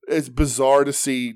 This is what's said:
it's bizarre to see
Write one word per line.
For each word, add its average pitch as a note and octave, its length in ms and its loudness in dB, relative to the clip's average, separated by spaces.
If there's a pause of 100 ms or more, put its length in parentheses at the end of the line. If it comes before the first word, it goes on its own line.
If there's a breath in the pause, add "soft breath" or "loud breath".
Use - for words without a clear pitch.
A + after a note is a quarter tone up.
it's D3 220 -2
bizarre C3+ 560 2
to C#3 80 -2
see B2+ 440 -4